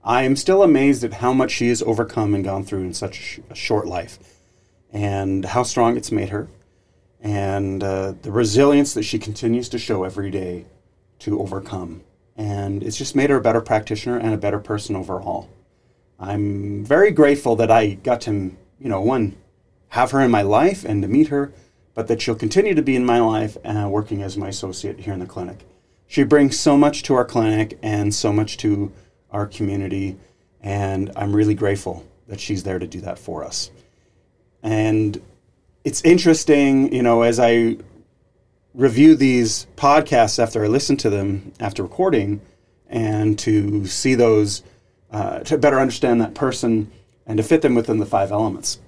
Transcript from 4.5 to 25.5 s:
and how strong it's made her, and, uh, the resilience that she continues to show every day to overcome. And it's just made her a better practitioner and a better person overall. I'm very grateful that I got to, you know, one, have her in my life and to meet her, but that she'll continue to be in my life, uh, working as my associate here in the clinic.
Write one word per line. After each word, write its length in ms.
and 540
how 160
strong 340
it's 160
made 160
her, 180
and, 600
uh, 380
the 100
resilience 600
that 120
she 140
continues 520
to 80
show 260
every 260
day 360
to 200
overcome. 640
And 460
it's 160
just 180
made 140
her 60
a 60
better 200
practitioner 560
and 160
a 40
better 200
person 360
overall. 540
I'm 640
very 260
grateful 460
that 140
I 240
got 280
to, 100
you 120
know, 100
one, 360
have 220
her 100
in 100
my 120
life 420
and 160
to 80
meet 200
her, 220
but 140
that 120
she'll 140
continue 400
to 80
be 140
in 100
my 140
life, 440
uh, 260
working 320
as 140
my 120
associate 520
here 140
in 60
the 60
clinic. 380